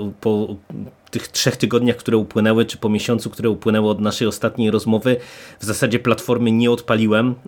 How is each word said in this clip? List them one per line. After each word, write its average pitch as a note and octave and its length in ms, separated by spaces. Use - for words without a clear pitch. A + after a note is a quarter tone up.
e, G2+ 200
po G#2+ 360
tych - 180
trzech - 280
tygodniach, A#2 400
które A2+ 200
upłynęły, A2 480
czy - 140
po A2 100
miesiącu, G#2+ 420
które A2 200
upłynęły G#2+ 400
od G2+ 100
naszej G#2 280
ostatniej A2 420
rozmowy, A2 460
w - 40
zasadzie G#2+ 340
platformy A#2 540
nie A#2+ 180
odpaliłem. A2+ 640